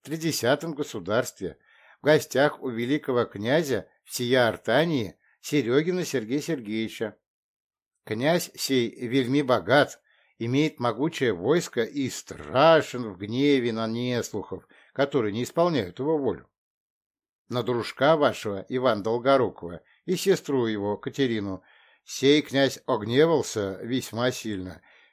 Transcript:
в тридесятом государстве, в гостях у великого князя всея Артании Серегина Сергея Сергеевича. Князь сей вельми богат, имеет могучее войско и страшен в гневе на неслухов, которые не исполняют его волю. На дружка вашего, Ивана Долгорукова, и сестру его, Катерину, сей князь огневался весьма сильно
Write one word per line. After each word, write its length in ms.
в 40
тридесятом 680
государстве, 840
в 20
гостях 580
у 60
великого 560
князя 640
всея 440
Артании 680
Серегина 640
Сергея 360
Сергеевича. 760
Князь 500
сей 360
вельми 340
богат, 580
имеет 420
могучее 520
войско 500
и 260
страшен 1040
в 60
гневе 540
на 140
неслухов, 800
которые 400
не 120
исполняют 540
его 200
волю. 300
На 140
дружка 540
вашего, 520
Ивана 340
Долгорукова, 800
и 100
сестру 500
его, 300
Катерину, 680
сей 380
князь 440
огневался 960
весьма 500
сильно 480